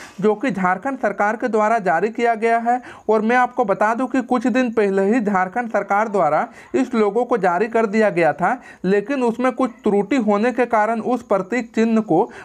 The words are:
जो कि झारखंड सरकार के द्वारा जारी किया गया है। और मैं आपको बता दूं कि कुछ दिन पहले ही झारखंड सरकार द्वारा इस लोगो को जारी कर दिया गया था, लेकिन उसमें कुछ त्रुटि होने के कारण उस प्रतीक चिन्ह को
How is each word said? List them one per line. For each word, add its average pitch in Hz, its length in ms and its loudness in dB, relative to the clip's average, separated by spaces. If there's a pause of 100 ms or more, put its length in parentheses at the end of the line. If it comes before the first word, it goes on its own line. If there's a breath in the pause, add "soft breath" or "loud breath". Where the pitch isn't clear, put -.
(220 loud breath)
जो 214 140 2
कि 233 160 -2
झारखंड 190 480 -2
सरकार 208 360 -2
के 247 120 -4
द्वारा 214 320 0
जारी 180 300 0
किया 233 260 0
गया 226 220 0
है। 240 240 -2 (280 loud breath)
और 220 120 2
मैं 226 140 2
आपको 247 300 0
बता 208 300 0
दूं 254 120 -2
कि 262 140 0
कुछ 247 260 -2
दिन 247 240 2
पहले 202 300 2
ही 208 240 2
झारखंड 202 440 -2
सरकार 202 380 0
द्वारा 185 400 0 (280 loud breath)
इस 262 180 -2
लोगो 214 300 0
को 247 140 0
जारी 180 300 0
कर 226 180 0
दिया 214 240 2
गया 165 240 2
था, 220 280 -2 (240 loud breath)
लेकिन 208 380 0
उसमें 247 280 0
कुछ 254 200 -2
त्रुटि 202 440 0
होने 214 360 0
के 247 140 0
कारण 226 360 0
उस 247 220 -2
प्रतीक 214 520 -2
चिन्ह 226 260 2
को 208 300 0 (140 loud breath)